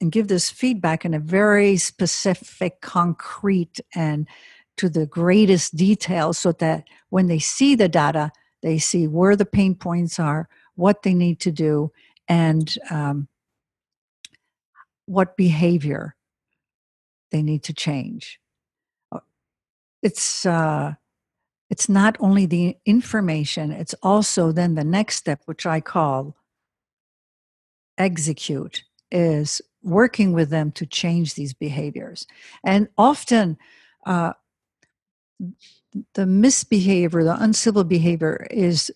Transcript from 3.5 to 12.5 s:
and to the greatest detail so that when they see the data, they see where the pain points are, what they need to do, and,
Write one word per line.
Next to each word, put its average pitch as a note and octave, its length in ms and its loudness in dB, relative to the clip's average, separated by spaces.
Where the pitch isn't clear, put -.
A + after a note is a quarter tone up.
and D#3 320 -2
to F#3+ 120 -2
the D#3 180 -2
greatest F3+ 680 4
detail F3 560 0
so E3+ 200 0
that D#3+ 320 -2
when F#3 180 2
they E3 100 0
see C4+ 380 2
the G#3 120 4
data, D3+ 440 0
they D#3+ 160 -2
see E3 280 0
where F3+ 300 4
the G3 100 0
pain F#3+ 300 0
points E3+ 420 -4
are, D#3 300 -2
what G3 280 2
they F#3+ 120 0
need F3 260 2
to F3 120 -2
do, D3+ 400 -2
and, D#3+ 480 0